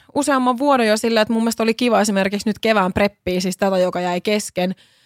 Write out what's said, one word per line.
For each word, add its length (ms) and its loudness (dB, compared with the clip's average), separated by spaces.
useamman 440 0
vuoden 300 2
jo 80 2
sillä, 240 0
että 120 0
mun 100 0
mielestä 200 -2
oli 120 2
kiva 260 2
esimerkiksi 480 -2
nyt 100 -2
kevään 340 2
preppiä, 480 -2
siis 160 -4
tätä, 220 0
joka 220 0
jäi 200 -2
kesken, 540 -4